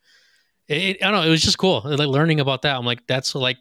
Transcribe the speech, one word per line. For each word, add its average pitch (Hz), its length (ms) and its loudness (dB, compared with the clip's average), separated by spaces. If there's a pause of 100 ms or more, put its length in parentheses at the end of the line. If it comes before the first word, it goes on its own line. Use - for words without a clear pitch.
(680)
it, 165 120 -2
it, 190 220 -4
I 190 80 0
don't 208 100 2
know, 160 60 2
it 160 40 4
was 160 120 2
just - 140 0
cool, 156 260 0
like, 147 240 0
learning 151 320 2
about 135 240 -2
that. 143 140 0
I'm 120 80 -6
like, 120 220 -4
"That's, 127 280 -4
like, 127 260 -2